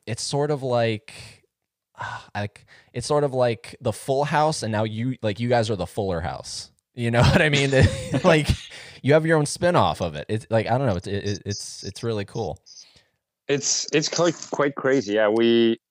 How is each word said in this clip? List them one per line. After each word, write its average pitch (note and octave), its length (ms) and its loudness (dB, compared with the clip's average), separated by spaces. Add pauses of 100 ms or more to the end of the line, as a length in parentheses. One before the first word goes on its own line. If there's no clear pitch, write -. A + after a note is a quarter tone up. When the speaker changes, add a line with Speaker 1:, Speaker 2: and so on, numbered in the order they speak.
Speaker 1:
it's A#2 180 -8
sort D3 280 -2
of C3+ 120 -4
like, A#2 800 -4 (560)
<sighs> - 360 -12
like, G#2 300 -8 (280)
it's B2 140 -8
sort D3 160 2
of C3+ 100 -2
like B2 480 -2
the A2+ 120 -2
Full C#3 320 -2
House, D3+ 380 0
and A2 80 -4
now G#2+ 120 0
you, A2 380 -4
like, G#2+ 180 -4
you A#2+ 100 -2
guys A#2 200 2
are A2 60 -2
the F2+ 120 -4
Fuller F#2 340 -4
House. - 500 -10 (240)
You A#2 160 -2
know A#2+ 100 4
<laughs> C#3+ 100 6
what F#3 100 6
I D#3 80 4
mean? C#3 220 2
<laughs> - 520 2
Like, D#3+ 260 4 (520)
you C3 120 4
have D#3 120 6
your D#3+ 120 4
own D3 80 2
spin-off C3 560 2
of D#2+ 140 -4
it. D2 120 -8
It's A2 220 -2
like, A2 180 2
I B2 100 2
don't C3+ 100 0
know. F#2 100 0
It's, F2 100 -8
it, G2 180 -4
it, G2+ 200 -4
it's, - 400 -10
it's - 180 -12
really G#2+ 220 -4
cool. F#2+ 340 -8 (880)
Speaker 2:
It's, - 460 -2
it's D#3 160 2
quite, E3+ 260 0 (160)
quite C#3+ 240 -2
crazy. C3 380 0
Yeah, G#2+ 160 4
we, A#2 500 4 (120)